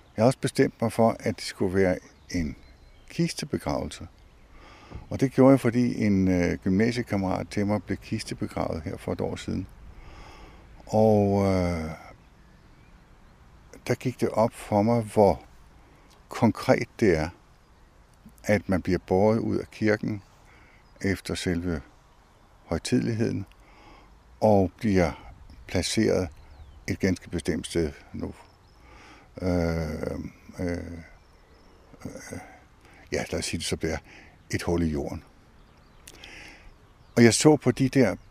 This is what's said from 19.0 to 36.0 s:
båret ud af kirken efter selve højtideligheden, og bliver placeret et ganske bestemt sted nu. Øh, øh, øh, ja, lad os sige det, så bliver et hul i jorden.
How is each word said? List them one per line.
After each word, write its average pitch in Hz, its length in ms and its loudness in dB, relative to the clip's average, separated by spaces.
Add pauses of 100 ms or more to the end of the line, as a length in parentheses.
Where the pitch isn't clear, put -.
båret 107 320 4
ud 101 180 -2
af - 140 -8
kirken 107 520 -2 (800)
efter 90 340 -4
selve 85 460 -4 (840)
højtideligheden, 107 800 -2 (960)
og 98 360 4
bliver 92 340 2 (560)
placeret 92 600 0 (600)
et 98 120 -4
ganske 92 300 0
bestemt 85 380 -4
sted 80 240 -2 (220)
nu. - 200 -10 (1080)
Øh, 90 80 -2 (1120)
øh, 87 180 -4 (1300)
øh, - 340 -14 (720)
ja, 76 200 -4
lad - 80 -4
os - 60 -6
sige - 120 -6
det, 85 80 -8
så - 120 -4
bliver 78 200 -4 (540)
et - 120 -4
hul 85 180 0
i 80 100 0
jorden. 76 320 -6 (1900)